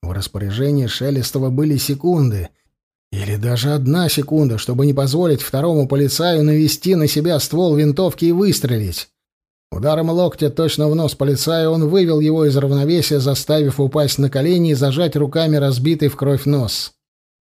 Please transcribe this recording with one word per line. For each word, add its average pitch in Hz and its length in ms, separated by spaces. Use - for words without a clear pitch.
В 87 100
распоряжении 104 720
Шелестова 131 640
были 147 260
секунды — 139 720
или 101 240
даже 120 380
одна 151 340
секунда, 143 480
чтобы 127 300
не 143 80
позволить 139 480
второму 147 440
полицаю 143 560
навести 151 520
на 156 120
себя 151 340
ствол 160 360
винтовки 151 480
и 170 80
выстрелить. 127 800
Ударом 156 400
локтя 165 380
точно 151 400
в 151 60
нос 160 200
полицая 160 540
он 160 200
вывел 165 320
его 156 260
из 139 100
равновесия, 143 640
заставив 143 600
упасть 139 380
на 139 120
колени 165 400
и 147 40
зажать 139 400
руками 151 420
разбитый 139 520
в - 80
кровь 139 300
нос. 135 460